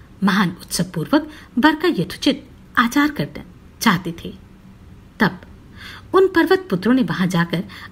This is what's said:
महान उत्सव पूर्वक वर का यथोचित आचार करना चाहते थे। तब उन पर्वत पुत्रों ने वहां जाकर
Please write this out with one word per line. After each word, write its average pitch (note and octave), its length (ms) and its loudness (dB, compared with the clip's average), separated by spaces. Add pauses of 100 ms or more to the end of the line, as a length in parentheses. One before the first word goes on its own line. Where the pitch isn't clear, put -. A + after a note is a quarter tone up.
(240)
महान F#3+ 260 2 (100)
उत्सव - 240 -4
पूर्वक C4 440 -2 (300)
वर D4+ 160 6
का E4 140 -2
यथोचित - 580 -2 (320)
आचार D4 320 2
करना - 340 -8 (360)
चाहते E3+ 340 -2 (100)
थे। F3+ 80 -14 (880)
तब - 200 0 (760)
उन F#4+ 140 6
पर्वत F#4 420 2
पुत्रों G3+ 240 0
ने C4 80 4
वहां E3+ 260 -2
जाकर E3+ 360 -2 (280)